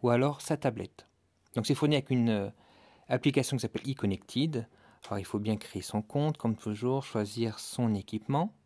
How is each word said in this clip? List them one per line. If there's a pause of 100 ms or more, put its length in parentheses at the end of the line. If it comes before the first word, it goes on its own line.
ou
alors
sa
tablette. (480)
Donc,
c'est
fourni
avec
une,
euh, (580)
application
qui
s'appelle
e-Connected. (380)
Alors,
il
faut
bien
créer
son
compte,
comme
toujours,
choisir
son
équipement (120)